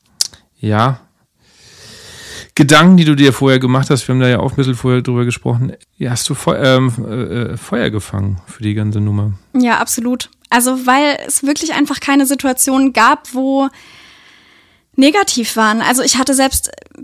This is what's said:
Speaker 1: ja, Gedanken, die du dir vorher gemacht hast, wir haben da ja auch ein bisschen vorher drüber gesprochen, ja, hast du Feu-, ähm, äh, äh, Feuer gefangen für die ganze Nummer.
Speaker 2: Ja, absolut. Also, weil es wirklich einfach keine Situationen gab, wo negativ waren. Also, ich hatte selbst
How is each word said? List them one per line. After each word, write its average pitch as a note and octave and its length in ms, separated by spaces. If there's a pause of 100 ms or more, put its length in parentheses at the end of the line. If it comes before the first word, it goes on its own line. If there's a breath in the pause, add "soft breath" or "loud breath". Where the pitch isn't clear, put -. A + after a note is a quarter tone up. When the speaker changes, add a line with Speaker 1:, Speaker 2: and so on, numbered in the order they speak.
(600 soft breath)
Speaker 1:
ja, A2+ 420 (1500 loud breath)
Gedanken, D#3 420
die E3 80
du D3+ 100
dir C#3 180
vorher C3+ 260
gemacht C3 300
hast, C#3 180
wir C3 60
haben C3 60
da B2+ 80
ja A#2+ 120
auch B2+ 120
ein - 40
bisschen C3 200
vorher B2 260
drüber A#2+ 240
gesprochen, A#2+ 480 (240)
ja, B2 140
hast - 180
du D3 60
Feu-, - 200
ähm, C3 440
äh, A#2+ 540
äh, A#2+ 40
Feuer - 320
gefangen G2 560
für - 160
die G#2+ 140
ganze G#2+ 260
Nummer. G#2 320 (200)
Speaker 2:
Ja, B3 260
absolut. B3 500 (220)
Also, B3+ 340
weil C#4 400
es - 180
wirklich D4+ 300
einfach C#4+ 260
keine C#4 280
Situationen C4+ 640
gab, B3+ 400
wo C4+ 360 (1300 soft breath)
negativ C#4+ 600
waren. A3 260
Also, B3+ 220
ich B3 140
hatte C4 180
selbst C4+ 360 (320)